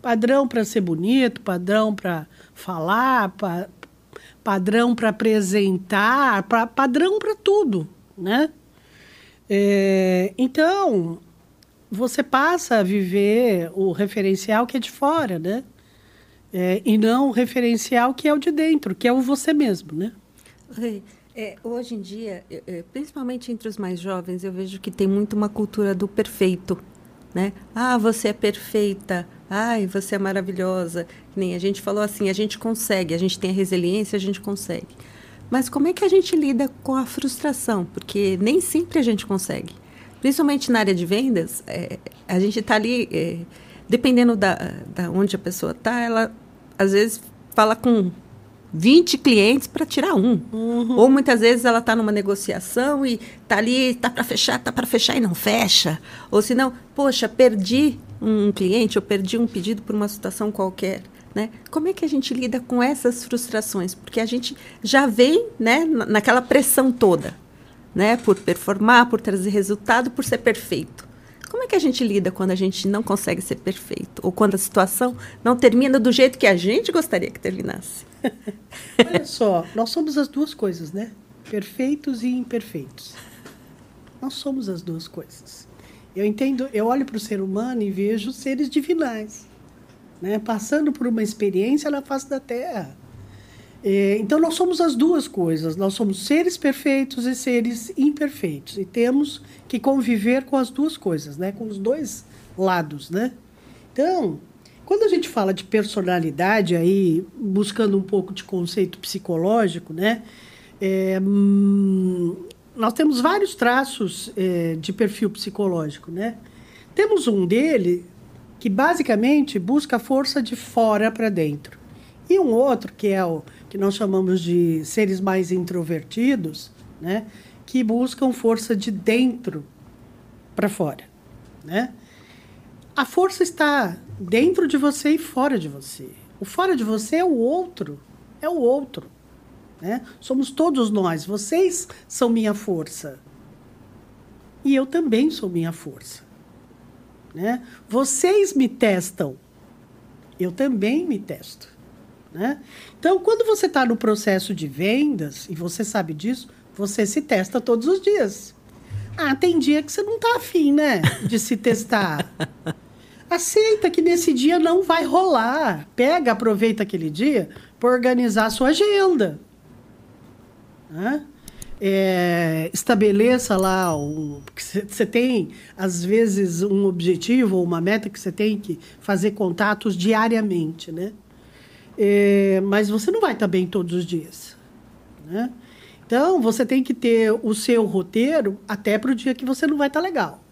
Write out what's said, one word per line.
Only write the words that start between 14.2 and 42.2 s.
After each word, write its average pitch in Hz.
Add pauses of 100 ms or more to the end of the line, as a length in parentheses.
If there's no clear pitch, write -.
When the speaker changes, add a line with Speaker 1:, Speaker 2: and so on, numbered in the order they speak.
Speaker 1:
que 269
é -
de -
fora, 277
né? 202 (920)
É, 185
e 220
não 240
o -
referencial 240
que 277
é 294
o 302
de 302
dentro, 302
que 240
é 240
o 254
você 277
mesmo, 233
né? 185 (600)
Speaker 2:
Rê, 220 (340)
é, 214
hoje 240
em 202
dia, 196
é, -
é, 175 (100)
principalmente 254
entre 220
os 214
mais 180
jovens, 180
eu 190
vejo 190
que 196
tem 196
muito 202
uma 208
cultura 208
do 190
perfeito, 185 (560)
né? 190 (200)
"Ah, 247
você 220
é 208
perfeita. 202 (220)
Ai, 214
você 196
é 202
maravilhosa." 185 (260)
Que 202
nem 180
a 175
gente 196
falou 208
assim, 208
a 190
gente 208
consegue, 196
a -
gente 180
tem 185
a 190
resiliência, 190
a 202
gente 190
consegue. - (560)
Mas 262
como 285
é 359
que 403
a -
gente 359
lida 277 (140)
com 262
a 262
frustração? 254
Porque 190
nem 262
sempre 339
a -
gente 226
consegue. - (480)
Principalmente 277
na 233
área 196
de 175
vendas, 202
é, - (300)